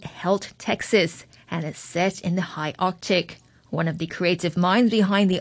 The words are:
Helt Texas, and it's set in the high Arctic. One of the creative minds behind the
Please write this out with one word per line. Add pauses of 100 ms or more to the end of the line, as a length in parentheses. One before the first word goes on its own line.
Helt
Texas, (240)
and
it's
set
in
the
high
Arctic. (320)
One
of
the
creative
minds
behind
the